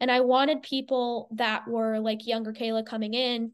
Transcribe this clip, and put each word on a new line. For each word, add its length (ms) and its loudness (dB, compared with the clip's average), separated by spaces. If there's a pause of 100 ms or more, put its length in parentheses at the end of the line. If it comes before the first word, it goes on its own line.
And 100 2
I 100 6
wanted 420 4
people 760 -2
that 320 -2
were, 320 0
like, 260 -4
younger 260 -2
Kayla 340 -2
coming 280 -4
in 400 -2